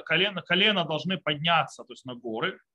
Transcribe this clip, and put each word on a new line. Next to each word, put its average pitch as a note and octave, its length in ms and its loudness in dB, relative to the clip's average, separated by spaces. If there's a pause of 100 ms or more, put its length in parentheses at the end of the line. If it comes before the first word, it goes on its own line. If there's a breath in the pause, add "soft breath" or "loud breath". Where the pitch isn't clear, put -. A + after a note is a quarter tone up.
колено, F3+ 360 0
колено F#3 440 2
должны D#3+ 320 -4
подняться, D3+ 680 0
то B2 100 -16
есть - 120 -18
на B2+ 100 -10
горы, A#2+ 440 -6 (160)